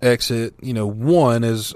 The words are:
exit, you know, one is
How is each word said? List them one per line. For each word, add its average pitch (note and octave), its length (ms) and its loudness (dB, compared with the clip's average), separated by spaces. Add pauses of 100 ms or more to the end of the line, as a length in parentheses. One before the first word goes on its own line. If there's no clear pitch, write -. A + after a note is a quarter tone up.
exit, A#2 580 0
you B2+ 140 -6
know, G#2+ 120 -2
one A#2 580 2
is A2+ 320 -4